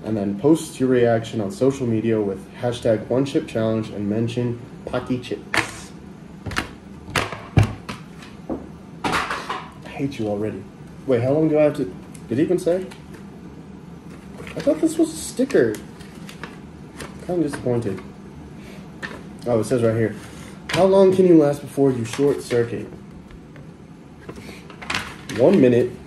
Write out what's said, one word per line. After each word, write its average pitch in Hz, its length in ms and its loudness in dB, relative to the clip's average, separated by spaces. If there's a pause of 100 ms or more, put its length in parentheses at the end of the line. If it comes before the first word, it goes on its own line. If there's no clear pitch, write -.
And 107 120 0
then 101 220 -2
post 156 400 4
your 131 100 2
reaction 117 520 4
on 98 100 -2
social 131 340 2
media 110 340 2
with 98 360 -4
hashtag 117 540 0
one 131 160 4
chip 156 220 -2
challenge 110 420 0
and 101 200 -4
mention 120 500 0 (260)
Pocky 127 340 -2
Chips. - 720 -6 (3250)
I - 800 -4
hate - 320 -4
you 107 100 0
already. 104 360 -2 (440)
Wait, 120 140 4
how 127 100 2
long 156 180 6
do 151 100 6
I 151 40 8
have 147 140 6
to... - 80 0 (420)
Did 117 120 0
it 156 40 4
even 180 160 4
say? 180 260 2 (1700)
I - 40 -6
thought 302 220 2
this 320 160 2
was 320 160 2
a - 40 -10
sticker. 151 560 2 (1500)
Kinda 175 180 0
disappointed. 120 580 -2 (1500)
Oh, 120 120 4
it 107 40 2
says 117 200 2
right 113 120 4
here. 110 200 2 (560)
How 170 140 6
long 190 300 8
can 190 100 6
you 175 120 10
last 143 240 6
before 139 300 4
you 117 140 -2
short 139 360 2
circuit? 117 460 0 (2500)
One 165 220 8
minute 123 320 6 (160)